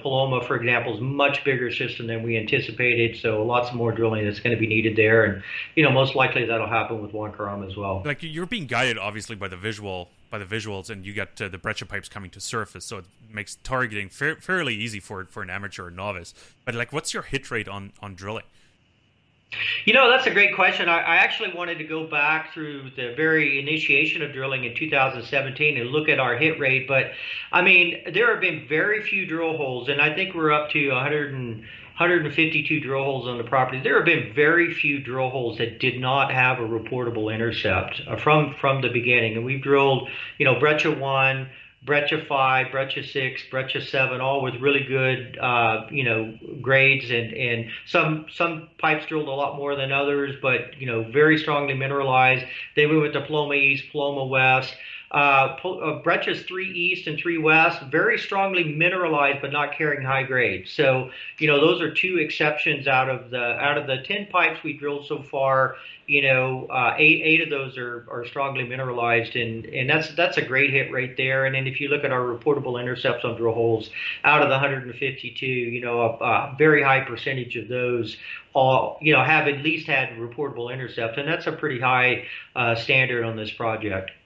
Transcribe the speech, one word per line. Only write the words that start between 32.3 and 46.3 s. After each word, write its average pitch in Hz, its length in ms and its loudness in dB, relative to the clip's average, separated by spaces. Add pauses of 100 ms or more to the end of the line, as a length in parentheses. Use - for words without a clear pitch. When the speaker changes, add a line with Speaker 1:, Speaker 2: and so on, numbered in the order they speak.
Speaker 1:
fifty-two 156 460 0
drill 135 240 -2
holes 131 240 -2
on 120 80 -4
the 120 80 -6
property. 131 340 0
There 254 160 2
have 185 100 4
been 131 280 2
very 165 400 4
few 143 260 -2
drill 127 300 -4
holes 120 300 -4
that 110 200 -4
did 123 220 0
not 135 320 2
have 127 260 2
a 117 80 -2
reportable 113 680 -2
intercept, 107 760 -2
uh, 113 80 -4
from, 151 420 2
from 135 220 2
the 123 80 0
beginning. 117 480 2
And 117 80 -4
we've 135 160 -4
drilled, 139 480 4 (280)
you 156 60 0
know, 127 160 4
Breccia 151 320 4
one, 135 560 0 (380)
Breccia 147 400 0
five, 131 460 2
Breccia 135 320 -4
six, 131 480 -4
Breccia 131 280 -4
seven, 131 400 -2
all 135 220 0
with 127 140 -2
really 135 280 2
good, 131 540 0
uh, 117 540 2
you 143 120 -2
know, 113 320 0 (240)